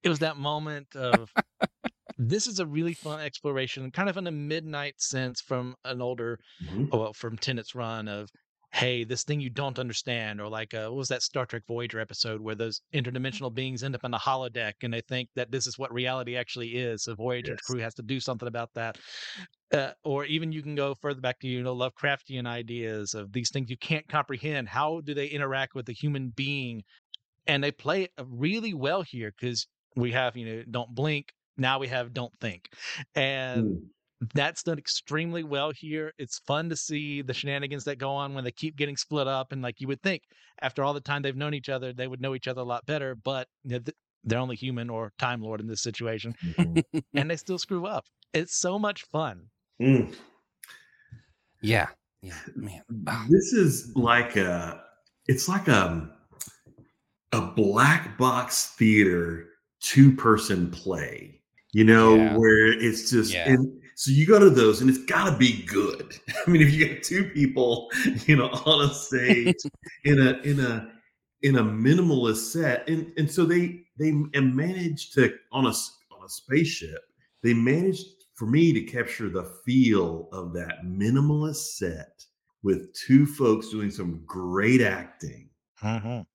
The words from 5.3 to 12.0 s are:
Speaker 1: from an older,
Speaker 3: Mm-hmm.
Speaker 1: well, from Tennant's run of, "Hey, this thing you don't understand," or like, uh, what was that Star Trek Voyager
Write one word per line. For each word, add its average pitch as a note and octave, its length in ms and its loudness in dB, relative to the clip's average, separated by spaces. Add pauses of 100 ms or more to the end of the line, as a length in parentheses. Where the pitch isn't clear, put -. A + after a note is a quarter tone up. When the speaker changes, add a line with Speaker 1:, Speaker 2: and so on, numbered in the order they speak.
Speaker 1:
from B2+ 340 -8 (100)
an B2+ 180 -10
older, A#2+ 360 -6 (260)
Speaker 3:
Mm-hmm. F#2+ 220 -4 (100)
Speaker 1:
well, A2 160 -2
from A2+ 260 -12
Tennant's A#2+ 360 -8
run A2+ 340 -8
of, G#2 200 -10 (440)
"Hey, B2 320 -2
this A#2+ 200 -8
thing D3 160 -4
you C3+ 100 -8
don't C3 280 -8
understand," A#2 600 -8
or G#2 80 -10
like, A2 260 -10
uh, A2 140 -8
what B2 80 -8
was C3 120 -8
that B2+ 140 -4
Star B2+ 240 -6
Trek A#2 200 -10
Voyager A#2 340 -8